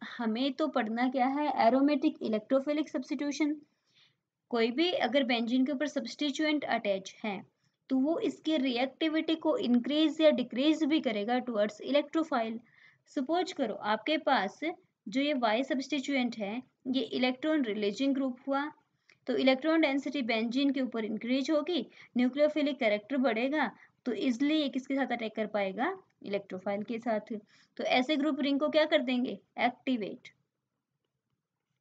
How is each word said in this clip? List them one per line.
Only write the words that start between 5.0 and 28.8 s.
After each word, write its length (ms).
बेंजीन 420
के 60
ऊपर 160
सब्स्टिट्यूएंट 800
अटैच 500
है, 200
तो 80
वो 220
इसकी 380
रिएक्टिविटी 800
को 220
इंक्रीज 640
या 80
डिक्रीज 540
भी 160
करेगा 400
towards 420
electrophile। 800
सपोज 440
करो, 220
आपके 440
पास 420
जो 140
ये 120
Y 300
सब्स्टिट्यूएंट 760
है, 240
ये 140
इलेक्ट्रॉन 640
रिलीजिंग 500
ग्रुप 220
हुआ, 240
तो 80
इलेक्ट्रॉन 460
डेंसिटी 400
बेंजीन 500
के 100
ऊपर 240
इंक्रीज 460
होगी, 400
न्यूक्लियोफिलिक 640
कैरेक्टर 380
बढ़ेगा, 540
तो 80
ईजीली 480
ये 80
किसके 260
साथ 160
अटैक 240
कर 100
पाएगा, 520
इलेक्ट्रोफाइल 600
के 160
साथ। 340
तो 60
ऐसे 340
ग्रुप 240
रिंग 180
को 100
क्या 160